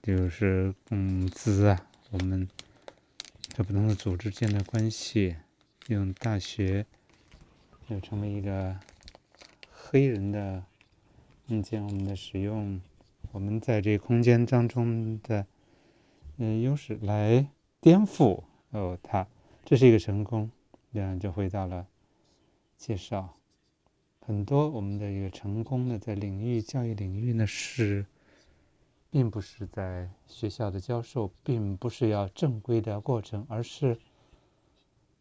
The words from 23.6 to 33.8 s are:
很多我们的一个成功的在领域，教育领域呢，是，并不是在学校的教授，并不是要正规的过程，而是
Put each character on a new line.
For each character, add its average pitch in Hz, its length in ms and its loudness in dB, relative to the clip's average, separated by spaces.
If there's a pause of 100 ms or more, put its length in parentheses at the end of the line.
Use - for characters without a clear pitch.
很 104 260 -4
多 143 240 2
我 127 120 -6
们 101 180 -4
的 101 140 -6
一 98 80 -4
个 95 100 -4
成 101 320 -6
功 127 260 -4
的 117 100 -4
在 101 180 -6
领 101 260 -6
域， 120 180 -2
教 120 240 -4
育 113 100 -4
领 98 260 -6
域 120 120 0
呢， 113 140 2
是， 101 600 -2 (1040)
并 123 200 2
不 104 100 -6
是 98 260 -12
在 92 440 -8 (160)
学 - 240 -8
校 104 200 -4
的 95 100 -6
教 120 220 -4
授， 110 300 -6 (120)
并 107 320 -2
不 120 120 -6
是 113 200 0
要 101 200 0
正 123 320 -2
规 113 200 0
的 104 200 -4
过 117 220 -2
程， 104 260 -10
而 113 140 -6
是 120 360 -2 (1200)